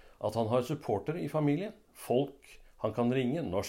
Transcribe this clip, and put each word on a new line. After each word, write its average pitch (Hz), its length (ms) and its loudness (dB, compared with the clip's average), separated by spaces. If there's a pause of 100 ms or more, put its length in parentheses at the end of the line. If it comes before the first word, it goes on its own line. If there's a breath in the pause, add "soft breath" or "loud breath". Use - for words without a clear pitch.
(200 loud breath)
at 104 160 -2
han 113 160 0
har 123 160 2
supportere 147 560 -2
i 147 80 -6
familien, 156 400 0 (240)
folk - 540 -2 (320 soft breath)
han 113 100 0
kan 120 240 2
ringe 131 240 2
når 98 300 0